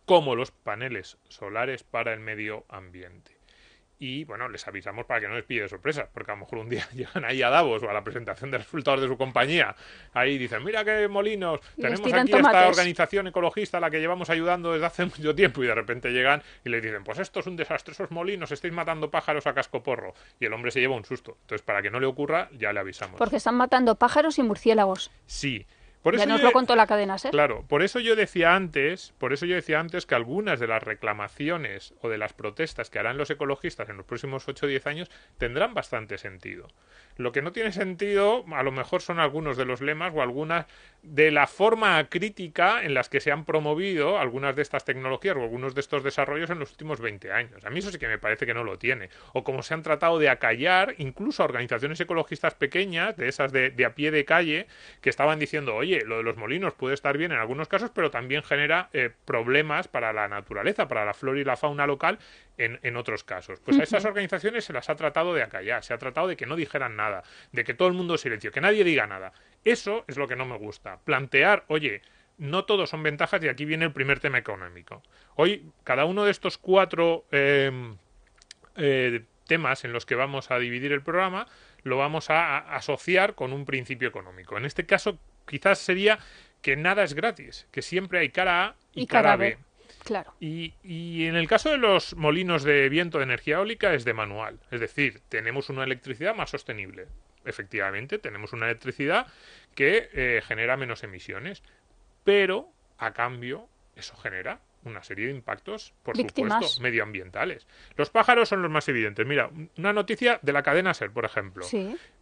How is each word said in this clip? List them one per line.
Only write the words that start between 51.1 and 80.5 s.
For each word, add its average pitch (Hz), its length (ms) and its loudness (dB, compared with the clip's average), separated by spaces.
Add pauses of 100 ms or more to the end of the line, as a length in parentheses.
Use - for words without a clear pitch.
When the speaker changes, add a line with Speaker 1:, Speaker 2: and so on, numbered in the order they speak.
Speaker 1:
a - 20 4
organizaciones 123 560 -2
ecologistas 165 540 -2
pequeñas, 180 600 -2
de 120 120 -2
esas 135 240 0
de, 131 180 4
de 123 160 2
a 117 80 0
pie 147 160 0
de 151 160 2
calle, 165 400 2 (360)
que - 100 0
estaban 156 260 4
diciendo, 143 380 -2
"Oye, 151 300 0
lo 113 120 -4
de 113 60 -2
los 113 140 -2
molinos 143 360 -4
puede 131 220 -4
estar 139 240 0
bien 170 120 -2
en 139 60 -2
algunos 127 300 -4
casos, 196 260 0
pero 165 160 2
también 127 320 -4
genera, 147 520 0
eh, 127 180 0 (140)
problemas 143 600 0
para 113 260 -2
la 104 140 -2
naturaleza, 104 600 -4
para 110 180 -2
la 104 80 -2
flora 135 260 -4
y 139 40 -2
la 131 140 -2
fauna 143 280 -2
local 160 320 0 (400)
en, 120 240 -2
en 120 140 -4
otros 113 280 -6
casos". 92 400 -12
Pues 277 160 4
a 269 40 6
esas 220 200 0
Speaker 2:
Ujú. 214 60 0
Speaker 1:
organizaciones 202 560 -2
se 170 80 -10
las 123 160 -4
ha 151 60 0
tratado 160 400 0
de 135 80 2
acallar, 107 400 -4
se - 100 -8
ha 120 60 -2
tratado 135 280 -2
de 175 100 -6
que 139 100 -8
no 143 80 -6
dijeran 139 400 -4
nada, 104 280 -2 (280)
de 123 140 -2
que 131 80 -4
todo 180 160 4
el 180 40 2
mundo 175 240 0
silencio, 110 360 -6
que 139 80 -4
nadie 202 240 6
diga 139 200 4
nada. 95 280 -10 (320)
Eso 226 420 0
es 135 100 -10
lo 143 100 -2
que 123 80 -6
no 131 100 -4
me 123 120 -8
gusta. 104 480 -12
Plantear, 139 600 4
"Oye, 147 340 -2 (360)
no 165 280 -4
todo 196 200 2
son 156 180 -6
ventajas", 160 400 0
y 156 40 2
aquí 127 180 -2
viene 160 200 -2
el 160 80 0
primer 135 260 0
tema 135 180 0
económico. 95 640 -10 (340)
Hoy, 170 300 2 (180)
cada 131 220 0
uno 196 200 0
de 202 60 4
estos - 260 -4
cuatro, 175 720 2
em, 139 640 2 (800)
eh, 127 480 2 (240)
temas 147 380 0
en 120 80 -6
los 117 120 -6
que 127 100 -2
vamos 135 360 -2